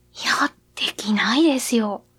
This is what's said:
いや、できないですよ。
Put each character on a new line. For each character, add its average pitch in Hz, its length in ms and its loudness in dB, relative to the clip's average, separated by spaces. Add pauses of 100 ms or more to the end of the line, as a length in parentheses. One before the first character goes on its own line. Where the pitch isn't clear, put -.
(140)
い - 120 -12
や、 - 260 0 (240)
で - 200 -4
き 214 180 -4
な 202 220 0
い 302 80 4
で 277 160 2
す - 160 -2
よ。 208 280 0 (160)